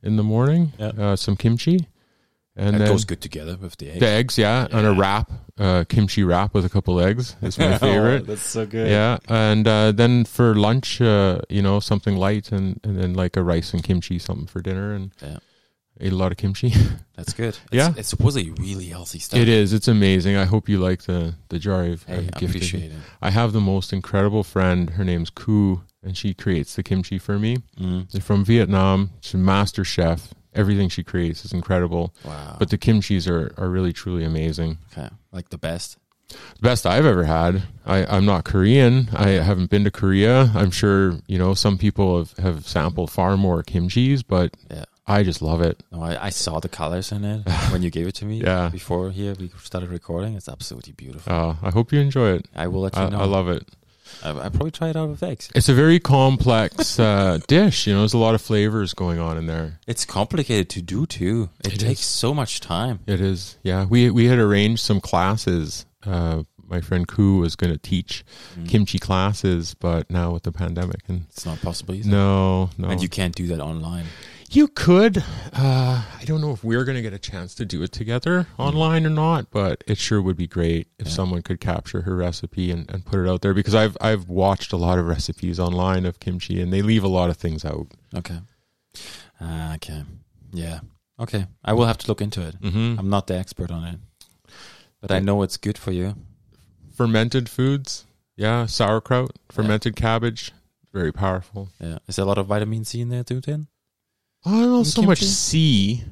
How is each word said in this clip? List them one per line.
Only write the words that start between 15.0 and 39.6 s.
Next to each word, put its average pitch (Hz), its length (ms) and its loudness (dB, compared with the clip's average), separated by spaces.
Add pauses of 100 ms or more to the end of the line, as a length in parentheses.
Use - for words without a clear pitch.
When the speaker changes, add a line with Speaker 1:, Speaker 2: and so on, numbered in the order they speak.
Speaker 2:
Yeah. 73 160 -14 (640)
Speaker 1:
ate 95 120 -2
a 92 40 0
lot 92 160 0
of - 60 -8
kimchi. 104 340 -2 (220)
<laughs> - 200 -18
Speaker 2:
That's - 200 -10
good. 117 140 -4
It's, 104 100 -8 (140)
Speaker 1:
Yeah. 143 220 4
Speaker 2:
it's 110 140 -8
supposedly 113 440 0
really 92 340 -8
healthy 85 320 -14
stuff. - 200 0
Speaker 1:
It 117 120 6
is. 107 240 6
It's 110 140 2
amazing. 98 480 4
I 95 100 2
hope 104 200 2
you 101 120 2
like 92 240 0
the, 85 320 -4 (160)
the 85 80 -6
jar 92 240 -2
I've, 87 220 -4
Speaker 2:
Hey, 90 120 -12
Speaker 1:
I've 90 160 -4
Speaker 2:
I - 80 -10
Speaker 1:
gifted - 0 -
you. 92 80 -2
Speaker 2:
appreciate 87 440 -4
it. 78 40 -14 (240)
Speaker 1:
I 101 120 -2
have 110 200 2
the 110 80 2
most 98 320 0
incredible 101 520 0
friend. 90 460 0
Her 92 140 -4
name's 87 240 -2
Ku, 101 540 0 (200)
and 92 140 -8
she 98 160 -4
creates 87 420 -2
the - 80 -6
kimchi 95 360 -2
for 101 200 -4
me. 113 200 0 (200)
Speaker 2:
Mm. 92 320 -4
Speaker 1:
They're 98 120 -6
from 101 240 2
Vietnam. 95 640 4 (100)
She's - 140 -12
a 95 40 0
master 98 460 2
chef. 82 480 -2 (220)
Everything 98 340 2
she 87 160 -6
creates 85 400 -4
is - 80 -10
incredible. 87 600 -2 (100)
Speaker 2:
Wow. 76 340 -14
Speaker 1:
But 92 120 0
the 104 80 0
kimchis 101 500 2
are, 85 300 -2
are 92 100 -4
really, 90 240 0
truly 87 320 -4
amazing. 80 540 -2 (120)
Speaker 2:
Okay. 67 200 -14 (200)
Like 90 200 -14
the 82 80 -12
best? 82 400 -10 (320)
Speaker 1:
The - 320 -10
best 120 240 0
I've 113 180 2
ever 95 200 4
had. 82 380 2 (220)
I, 95 220 0
I'm 98 180 2
not 95 220 2
Korean. 120 680 4
I 98 180 4
haven't 90 360 2